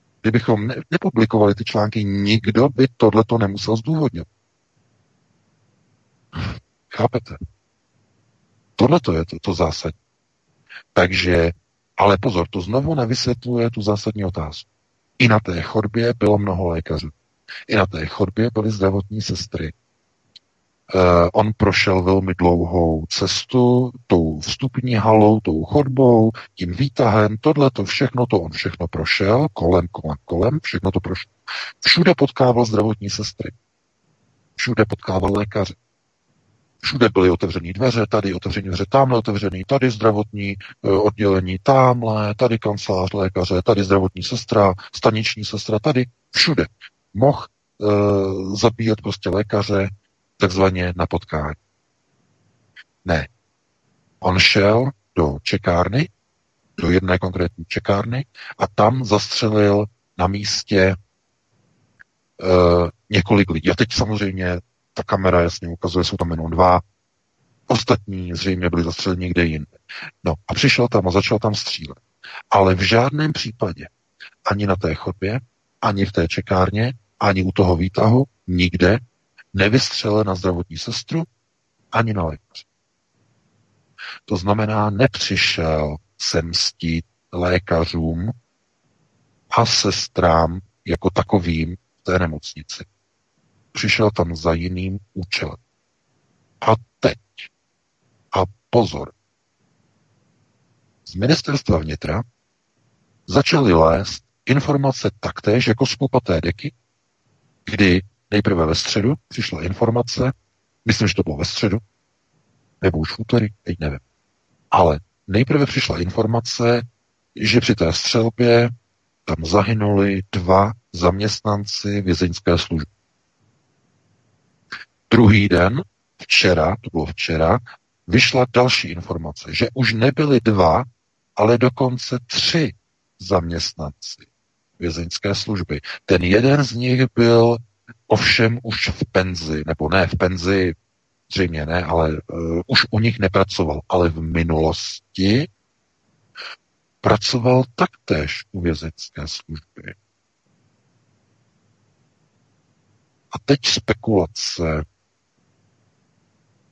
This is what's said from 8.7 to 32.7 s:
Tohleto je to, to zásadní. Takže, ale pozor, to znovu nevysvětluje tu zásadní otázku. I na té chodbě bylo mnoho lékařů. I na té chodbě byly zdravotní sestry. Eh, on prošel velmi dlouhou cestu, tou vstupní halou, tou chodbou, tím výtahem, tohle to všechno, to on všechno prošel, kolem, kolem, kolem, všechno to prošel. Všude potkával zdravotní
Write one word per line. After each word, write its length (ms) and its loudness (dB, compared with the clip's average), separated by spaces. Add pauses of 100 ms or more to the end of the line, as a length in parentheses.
Tohleto 360 4
je 120 0
to, 180 -12
to 120 -4
zásadní. 460 -4 (920)
Takže, 600 2 (440)
ale 240 4
pozor, 300 0
to 100 -6
znovu 340 -2
nevysvětluje 760 -2
tu 120 -8
zásadní 420 -2
otázku. 460 -8 (480)
I 100 4
na 120 4
té 220 -6
chodbě 560 -2
bylo 200 2
mnoho 280 -2
lékařů. 440 -6 (580)
I 80 0
na 100 2
té 200 -8
chodbě 480 -2
byly 160 0
zdravotní 520 -2
sestry. 500 -6 (1200)
Eh, 380 4
on 240 2
prošel 460 2
velmi 360 2
dlouhou 680 2
cestu, 840 2 (140)
tou 340 2
vstupní 540 -4
halou, 460 6
tou 240 -2
chodbou, 640 4 (240)
tím 180 -6
výtahem, 680 2
tohle 300 4
to 140 -4
všechno, 420 -2
to 140 0
on 120 -8
všechno 340 -6
prošel, 640 0
kolem, 400 2
kolem, 320 -8
kolem, 380 0
všechno 280 -4
to 100 -2
prošel. 300 -10 (560)
Všude 280 4
potkával 500 2
zdravotní 460 0